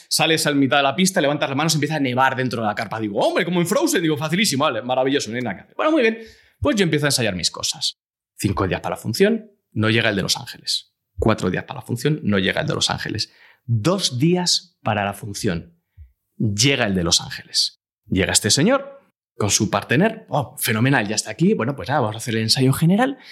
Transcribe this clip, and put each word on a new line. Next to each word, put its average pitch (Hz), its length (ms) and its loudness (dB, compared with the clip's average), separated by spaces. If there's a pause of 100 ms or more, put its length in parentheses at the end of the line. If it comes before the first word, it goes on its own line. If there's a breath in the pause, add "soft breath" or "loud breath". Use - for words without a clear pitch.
sales 160 380 2
a 147 80 2
mitad 139 240 4
de 143 60 4
la 135 120 0
pista, 185 240 2
levantas 147 300 0
las 135 60 -4
manos, 160 180 0
empieza 147 220 -2
a 147 40 -2
nevar 127 360 2
dentro 123 260 -2
de 107 60 0
la 104 60 -2
carpa". 107 260 -6
Digo, 107 180 -2
"Hombre, 277 260 2
como 175 160 0
en 170 60 2
Frozen". 285 360 2
Digo, 156 140 0
"Facilísimo, 151 480 0
vale, 123 180 0
maravilloso, 127 480 0
no 113 60 -6
hay 127 60 -4
nada 101 140 -6
que - 60 -20
hacer". - 140 -20
Bueno, 302 160 2
muy 311 100 4
bien. 226 160 2 (420 loud breath)
Pues 269 160 0
yo 196 80 2
empiezo 147 220 0
a - 20 2
ensayar 120 280 0
mis 85 140 -4
cosas. - 500 -8 (360)
Cinco 101 300 0
días 90 140 -2
para - 160 -6
la - 40 -16
función, 202 500 0 (220)
no 110 180 0
llega 113 200 2
el 104 60 -2
de 92 60 0
Los - 140 -2
Ángeles. - 580 -10 (240)
Cuatro 107 320 2
días 95 140 -4
para - 160 -12
la - 60 -18
función, 143 380 -2
no 104 160 2
llega 92 220 -2
el 90 40 -2
de 92 80 -4
Los - 160 -2
Ángeles. - 400 -6 (360 soft breath)
Dos 127 520 0
días 175 640 0
para 104 220 0
la 101 80 -2
función, 98 680 -6 (580)
llega 117 500 2
el 98 80 0
de 87 100 2
Los 85 160 2
Ángeles. - 600 -6 (260)
Llega 92 240 2
este 101 180 2
señor 226 400 2 (460)
con 104 140 0
su 104 180 0
partener. 127 600 0
"Oh, - 300 -4
fenomenal, 117 500 2
ya 107 80 -4
está - 160 -6
aquí. 190 220 2
Bueno, 135 220 -2
pues 101 120 -10
nada, 143 120 0
vamos 107 160 -2
a - 20 -10
hacer 110 180 -4
el 110 60 0
ensayo 131 300 2
general 214 460 2 (140)